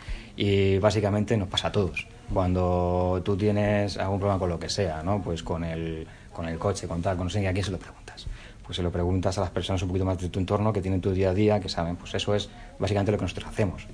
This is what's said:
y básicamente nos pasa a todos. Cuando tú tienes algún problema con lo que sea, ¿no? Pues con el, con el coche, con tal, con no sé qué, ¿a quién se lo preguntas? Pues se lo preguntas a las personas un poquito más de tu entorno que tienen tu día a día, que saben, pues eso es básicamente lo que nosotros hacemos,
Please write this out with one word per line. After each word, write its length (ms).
y 420
básicamente 600
nos 100
pasa 200
a 40
todos. 340
Cuando 920
tú 120
tienes 600
algún 240
problema 180
con 120
lo 100
que 80
sea, 340
¿no? 200
Pues 200
con 220
el, 420
con 140
el 120
coche, 280
con 140
tal, 160
con 100
no 40
sé 100
qué, 80
¿a 40
quién 120
se 80
lo 60
preguntas? 480
Pues 120
se 80
lo 80
preguntas 440
a 40
las 100
personas 320
un 60
poquito 160
más 140
de 100
tu 100
entorno 340
que 80
tienen 200
tu 100
día 200
a 40
día, 240
que 100
saben, 280
pues 180
eso 220
es 120
básicamente 320
lo 80
que 60
nosotros 240
hacemos, 460